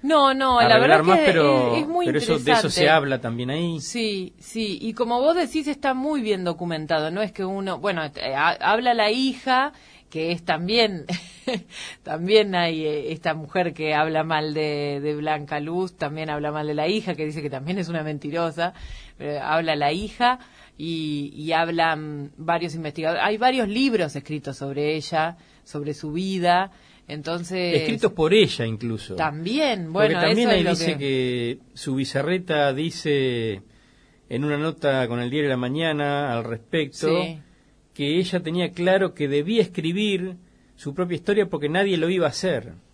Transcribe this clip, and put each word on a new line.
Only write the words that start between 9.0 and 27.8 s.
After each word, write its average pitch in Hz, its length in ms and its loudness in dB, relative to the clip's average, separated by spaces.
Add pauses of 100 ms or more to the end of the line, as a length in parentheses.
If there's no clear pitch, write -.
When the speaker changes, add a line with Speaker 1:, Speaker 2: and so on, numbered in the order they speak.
Speaker 1:
hija, 262 600 0 (360)
que 160 220 -2
es 170 140 -4
también, 185 600 0
<laughs> - 1000 -8
también 190 500 4
hay, 165 300 0
eh, 151 280 -2
esta 160 220 -2
mujer 165 400 -2
que 156 180 -2
habla 156 300 2
mal 156 320 0
de, 147 480 -2
de 151 140 -2
Blanca 151 420 -4
Luz, 175 380 -4
también 156 340 -6
habla 147 220 -4
mal 151 160 -4
de 151 60 -2
la 156 120 0
hija, 196 300 -2
que 156 80 -4
dice 151 180 -6
que 143 80 -6
también 143 280 -4
es 170 100 -4
una 160 160 -4
mentirosa, 165 680 -4 (460)
eh, 147 240 -6
habla 160 320 0
la 147 180 2
hija 240 460 0 (400)
y, 151 560 -6
y 151 180 -4
hablan 160 840 0
varios 165 380 -2
investigadores. 160 500 -4
Hay 214 140 0
varios 254 280 2
libros 214 480 0
escritos 143 440 -8
sobre 147 360 -2
ella, 160 440 -2 (260)
sobre 147 300 -6
su 151 180 -8
vida, 185 580 0 (380)
entonces 170 760 -2